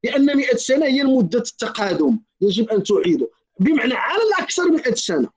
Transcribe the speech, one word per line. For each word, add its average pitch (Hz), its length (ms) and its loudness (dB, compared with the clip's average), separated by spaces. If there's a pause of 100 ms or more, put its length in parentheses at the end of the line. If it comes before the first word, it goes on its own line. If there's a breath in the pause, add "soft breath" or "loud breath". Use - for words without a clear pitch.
لأن 277 340 2
مئة 254 180 2
سنة 269 300 0
هي 269 160 2
المدة 247 380 2
التقادم، 185 800 -2 (220)
يجب 208 280 0
أن 208 140 0
تعيدوا". 180 440 0 (320)
بمعنى 247 340 2
على 254 300 -2
الأكثر 359 480 -2
مئة 277 220 0
سنة 151 440 -4